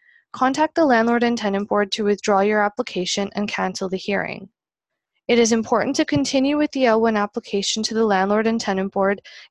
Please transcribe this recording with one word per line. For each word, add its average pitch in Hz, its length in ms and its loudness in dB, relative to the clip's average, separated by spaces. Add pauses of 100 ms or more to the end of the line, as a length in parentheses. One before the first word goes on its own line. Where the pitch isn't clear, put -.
(340)
contact 269 420 0
the 330 100 4
Landlord 233 380 4
and 240 120 2
Tenant 202 320 -2
Board 208 260 0
to 220 100 -4
withdraw 202 380 0
your 214 200 2
application 202 720 -4
and 202 140 -4
cancel 185 420 -6
the 185 80 -4
hearing. 190 520 -6 (800)
It 233 120 4
is 226 120 4
important 226 460 0
to 311 80 2
continue 277 520 0
with 302 140 0
the 262 140 0
L 226 160 4
one 226 160 2
application 208 640 -4
to 220 100 -6
the 226 120 2
Landlord 208 420 2
and 226 140 0
Tenant 190 320 -4
Board 196 280 0 (300)